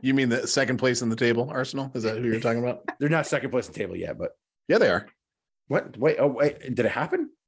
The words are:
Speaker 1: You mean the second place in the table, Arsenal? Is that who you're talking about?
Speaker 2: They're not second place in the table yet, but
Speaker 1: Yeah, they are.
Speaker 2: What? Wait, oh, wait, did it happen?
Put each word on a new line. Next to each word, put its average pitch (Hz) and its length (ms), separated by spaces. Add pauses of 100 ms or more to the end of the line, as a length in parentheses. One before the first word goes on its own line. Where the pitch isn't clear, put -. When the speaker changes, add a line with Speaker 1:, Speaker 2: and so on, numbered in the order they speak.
Speaker 1:
You 131 100
mean 135 160
the 117 180
second 131 300
place 123 240
in 120 80
the 113 80
table, 117 340
Arsenal? 131 440
Is 123 80
that 110 160
who 120 80
you're 113 120
talking 117 240
about? - 220 (160)
Speaker 2:
They're 147 80
not 156 180
second 135 240
place 123 180
in - 40
the - 60
table 90 180
yet, 87 220
but 87 140 (360)
Speaker 1:
Yeah, 170 80
they 196 140
are. 87 180 (600)
Speaker 2:
What? 135 280
Wait, 143 220
oh, 139 80
wait, 143 340 (140)
did 123 100
it 107 80
happen? 277 380 (180)